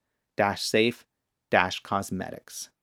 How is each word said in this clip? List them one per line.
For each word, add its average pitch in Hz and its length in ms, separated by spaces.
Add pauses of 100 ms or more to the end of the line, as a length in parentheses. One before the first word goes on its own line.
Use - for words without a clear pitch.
(360)
dash 101 260
safe 117 420 (460)
dash 92 300
cosmetics. - 920 (120)